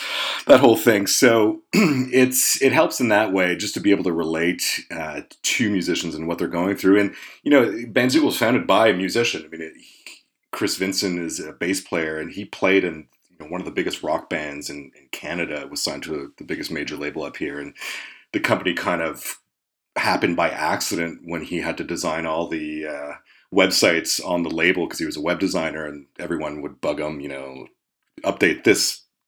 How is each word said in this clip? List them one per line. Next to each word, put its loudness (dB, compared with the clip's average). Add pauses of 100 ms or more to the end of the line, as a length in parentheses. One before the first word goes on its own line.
(460)
that 10
whole 8
thing. 4
So 4
<clears throat> -6
it's, 4
it 0
helps 2
in 2
that 4
way 2
just -6
to -4
be 2
able 4
to 0
relate, -2 (100)
uh, -8 (220)
to 0
musicians -2
and -6
what -4
they're -2
going 0
through. 6
And, 0 (280)
you -2
know, 8
Bandzoogle 2
was 0
founded 2
by 6
a 4
musician. 0
I -20
mean, -12
it, -12 (800)
Chris -2
Vinson 0
is -4
a -10
bass -2
player, -4
and -8
he -10
played 2
in, -6 (220)
you -20
know, -14
one -8
of -8
the -8
biggest -4
rock -2
bands -8
in, -14
in -20
Canada, -6
was -8
signed -4
to -8
the -16
biggest -8
major -6
label -6
up -10
here. -6
And -12 (580)
the -2
company 0
kind -2
of -8 (580)
happened 0
by 2
accident -4
when -8
he -6
had -4
to -8
design -4
all -2
the, -6
uh, -10 (420)
websites 4
on 0
the -2
label, 2
'cause -12
he -6
was -6
a -8
web -2
designer, -2
and -12 (120)
everyone -6
would -12
bug -2
him, -6
you -10
know, -12 (580)
"Update 0
this 2 (240)